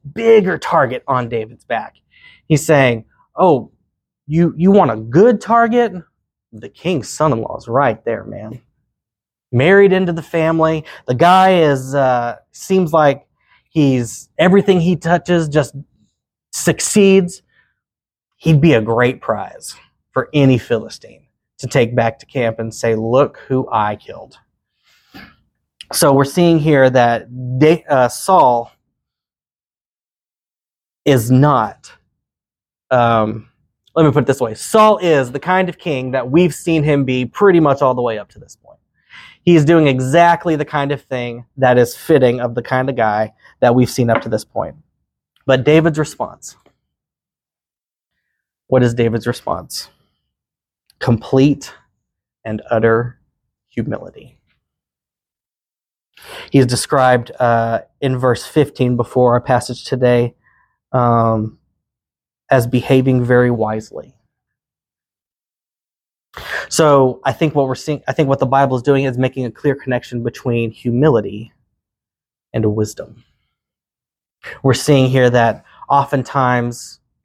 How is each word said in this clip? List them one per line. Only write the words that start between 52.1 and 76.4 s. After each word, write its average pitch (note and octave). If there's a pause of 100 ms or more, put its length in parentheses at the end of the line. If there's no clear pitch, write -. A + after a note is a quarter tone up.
and G#2+
utter A#2 (480)
humility. - (2250)
He C#3
is B2+
described, B2
uh, A#2 (200)
in C3
verse B2
fifteen B2+
before B2
our B2
passage A#2+
today, B2 (560)
um, A2+ (920)
as B2
behaving B2+
very B2
wisely. A2 (2500)
So C#3
I C3+
think D3+
what C#3
we're C3
seeing, -
I C#3
think D3
what C3+
the C#3
Bible C3
is A#2+
doing C#3
is B2
making B2+
a A2+
clear C3+
connection B2
between A#2
humility A#2 (1000)
and G#2+
wisdom. - (1400)
We're C3+
seeing C3
here B2+
that A#2 (240)
oftentimes B2 (240)